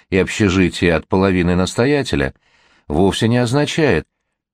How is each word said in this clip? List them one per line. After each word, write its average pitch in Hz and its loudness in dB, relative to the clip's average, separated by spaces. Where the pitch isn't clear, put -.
и 95 0
общежитие 90 0
от 78 -4
половины 92 0
настоятеля, 104 -2
вовсе 90 0
не 117 2
означает, 123 0